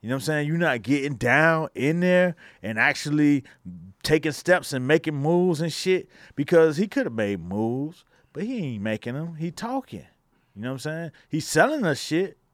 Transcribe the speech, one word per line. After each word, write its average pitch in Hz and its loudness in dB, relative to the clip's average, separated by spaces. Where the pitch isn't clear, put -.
you 107 -8
know 127 -2
what 131 -6
I'm - -8
saying? 151 0
You're 160 0
not 135 0
getting 139 0
down 156 2
in 160 0
there 180 4
and 110 -6
actually 147 2
taking 151 2
steps - 0
and 127 -4
making 156 2
moves 165 0
and 165 -4
shit, - -2
because 160 4
he 208 0
could 254 -2
have 120 -8
made 101 0
moves, 113 -4
but 170 -8
he 247 -6
ain't 101 -8
making 110 -4
them. 160 -10
He 165 -6
talking. 226 -8
You 101 -14
know 117 -6
what 135 -6
I'm 131 -10
saying? 160 -8
He's 151 -4
selling 233 4
us 139 0
shit 175 -4